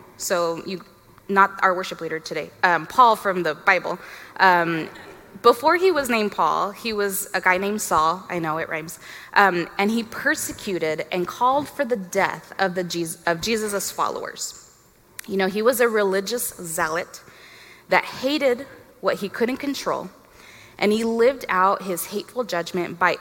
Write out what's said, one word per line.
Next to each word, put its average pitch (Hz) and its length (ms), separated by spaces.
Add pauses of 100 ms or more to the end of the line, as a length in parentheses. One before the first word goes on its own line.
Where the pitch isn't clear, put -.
(160)
So 170 500
you, 185 160 (460)
not 196 340
our 185 120
worship 185 260
leader 160 200
today, 160 300 (120)
um, 170 240
Paul 233 300
from 185 260
the 156 120
Bible. 180 440 (400)
Um, 170 500 (540)
before 294 340
he 370 140
was 285 180
named 214 240
Paul, 170 380
he 214 220
was 202 420
a 185 60
guy 185 160
named 202 260
Saul. 170 460
I 175 100
know 160 200
it 165 100
rhymes. 160 300 (360)
Um, 180 340 (100)
and 202 120
he 233 120
persecuted 175 1080
and 180 160
called 262 420
for - 160
the 240 120
death 180 600
of 190 160
the 180 100
Jes-, 170 420
of 170 140
Jesus' 208 500
followers. - 720 (640)
You 202 100
know, 190 120
he 208 140
was 233 180
a 240 80
religious 208 720
zealot 165 640 (680)
that 180 160
hated 269 640 (400)
what 190 140
he 196 100
couldn't 240 260
control, 190 540 (680)
and 208 140
he 226 120
lived 233 440
out 190 340
his 185 240
hateful 233 380
judgment 170 540
by 180 220